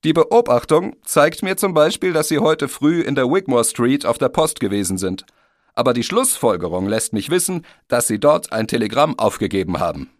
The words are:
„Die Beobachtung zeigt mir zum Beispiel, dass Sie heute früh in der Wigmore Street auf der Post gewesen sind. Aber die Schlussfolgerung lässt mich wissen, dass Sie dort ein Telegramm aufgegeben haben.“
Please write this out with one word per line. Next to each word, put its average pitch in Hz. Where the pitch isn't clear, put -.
„Die 160
Beobachtung 165
zeigt 156
mir 190
zum 190
Beispiel, 165
dass 151
Sie 156
heute 156
früh 160
in 139
der 131
Wigmore 135
Street 127
auf -
der 131
Post -
gewesen 98
sind. 95
Aber 123
die 120
Schlussfolgerung 95
lässt 110
mich 110
wissen, 175
dass 120
Sie 107
dort 147
ein 110
Telegramm 117
aufgegeben 95
haben.“ 76